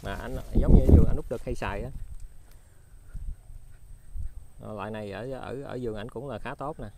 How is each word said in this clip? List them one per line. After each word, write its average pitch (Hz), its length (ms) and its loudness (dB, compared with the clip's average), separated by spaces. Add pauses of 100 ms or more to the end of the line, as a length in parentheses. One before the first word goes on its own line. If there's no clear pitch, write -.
Mà 98 100 -8
anh 104 220 -8 (200)
giống - 200 8
như - 120 10
vườn - 200 12
anh - 100 4
Út 151 120 -2
Đực 117 140 -6
hay 123 120 -4
xài 104 280 -4
á. 123 60 -8 (2750)
Ờ, 107 120 -12
loại 104 180 -8
này 107 200 -8
ở, 110 200 -8
ở, 123 320 -10
ở 110 180 -10
vườn 113 140 -6
ảnh 107 140 -10
cũng 135 200 -12
là 107 100 -8
khá 131 160 -10
tốt 143 240 -10
nè. 117 80 -10 (100)